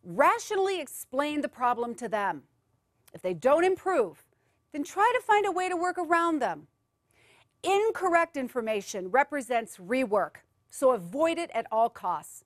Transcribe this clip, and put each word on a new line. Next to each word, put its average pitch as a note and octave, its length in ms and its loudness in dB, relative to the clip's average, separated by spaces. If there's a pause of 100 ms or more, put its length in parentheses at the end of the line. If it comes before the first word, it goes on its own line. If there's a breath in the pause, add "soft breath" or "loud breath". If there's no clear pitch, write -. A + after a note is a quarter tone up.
rationally F#4+ 760 0
explain D4 600 -6
the C#4+ 80 -4
problem A#3+ 460 -2
to A#3 140 -8
them. F#3+ 340 -4 (720)
If - 80 -18
they F#3 120 -4
don't C4+ 300 4
improve, F4+ 600 0 (480)
then D4 120 -6
try G#4 320 2
to A#4+ 60 0
find G#4 240 4
a G4 60 0
way F4+ 180 -2
to F#4 60 -2
work F4 220 -2
around E4+ 420 2
them. E3+ 280 -4 (960 soft breath)
Incorrect F4+ 720 2
information A3 720 -6
represents B3 680 0
rework, G3 600 0 (320)
so C4 220 4
avoid B3+ 460 0
it E4+ 160 -6
at A3+ 180 -2
all A3+ 180 4
costs E3+ 560 -6